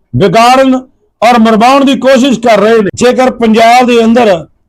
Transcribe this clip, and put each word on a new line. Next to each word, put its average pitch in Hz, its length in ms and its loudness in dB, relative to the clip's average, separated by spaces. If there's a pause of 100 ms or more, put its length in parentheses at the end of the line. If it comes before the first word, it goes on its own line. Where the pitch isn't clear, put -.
(160)
ਵਿਗਾੜਨ 240 580 0 (480)
ਔਰ 240 180 2
ਮਰਵਾਉਣ 226 440 0
ਦੀ 269 140 0
ਕੋਸ਼ਿਸ਼ 262 420 0
ਕਰ 226 200 0
ਰਹੇ 226 180 0
ਨੇ। 196 180 -2
ਜੇਕਰ 247 360 0
ਪੰਜਾਬ 233 540 0
ਦੇ 233 180 0
ਅੰਦਰ 226 320 0 (320)